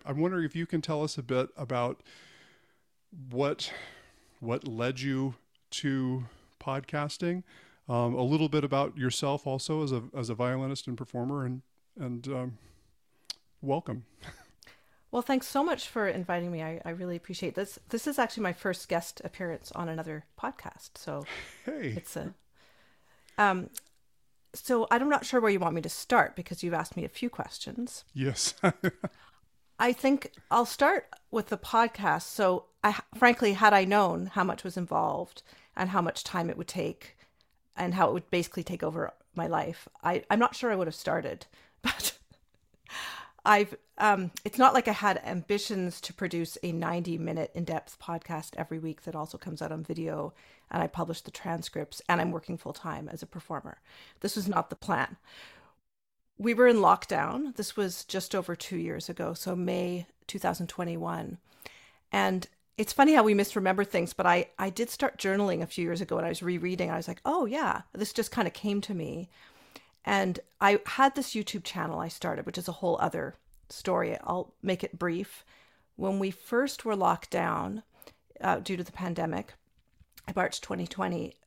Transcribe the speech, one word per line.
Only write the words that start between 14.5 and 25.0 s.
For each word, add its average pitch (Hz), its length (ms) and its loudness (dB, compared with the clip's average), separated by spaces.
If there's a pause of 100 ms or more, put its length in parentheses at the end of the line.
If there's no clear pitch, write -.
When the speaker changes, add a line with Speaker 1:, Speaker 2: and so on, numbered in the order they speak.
Speaker 2:
Well, 240 120 0
thanks 262 240 0
so 285 160 2
much 330 240 -2
for 214 200 -2
inviting 175 440 -2
me. 165 100 -4
I, 160 240 -6
I 170 60 -6
really 180 240 -6
appreciate 175 400 -6
this. 196 240 -6 (100)
This - 160 -4
is 294 140 0
actually 226 240 0
my 180 100 0
first - 340 -4
guest - 360 -4
appearance 170 480 -8
on 170 180 -6
another 160 360 -8 (140)
podcast, - 540 -10
so 147 320 -10 (400)
Speaker 1:
Hey. 220 320 -6
Speaker 2:
it's - 180 -10
a, - 200 -8 (1040)
um, 185 320 4 (840)
so 233 380 0
I'm 247 180 4